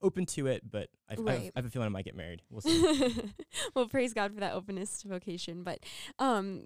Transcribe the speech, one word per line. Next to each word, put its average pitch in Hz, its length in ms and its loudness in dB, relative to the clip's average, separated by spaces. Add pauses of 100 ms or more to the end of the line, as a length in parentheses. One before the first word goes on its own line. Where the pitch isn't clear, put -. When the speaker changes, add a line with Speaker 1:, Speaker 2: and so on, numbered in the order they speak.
Speaker 1:
open 185 260 2
to 139 200 -2
it, 120 220 0
but 104 200 -4 (200)
I, - 40 -8
I, - 80 -4
Speaker 2:
Right. 180 340 0
Speaker 1:
I 127 40 -2
have 123 60 0
a 120 40 -6
feeling 117 180 -2
I - 20 0
might 98 160 -2
get - 100 -10
married. 87 340 -10
We'll 110 120 -12
see. 330 260 6
Speaker 2:
<laughs> 240 460 2 (420)
Well, 247 120 4
praise 247 260 2
God 208 200 0
for 214 60 -8
that 196 140 0
openness 196 480 -4
to 202 80 -14
vocation. 180 540 -6
But, 175 200 -6 (360)
um, 196 460 2